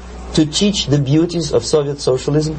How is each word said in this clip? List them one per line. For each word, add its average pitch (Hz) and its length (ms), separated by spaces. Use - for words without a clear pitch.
to 156 100
teach 196 420
the 143 120
beauties 160 540
of 117 120
Soviet 143 360
socialism 147 580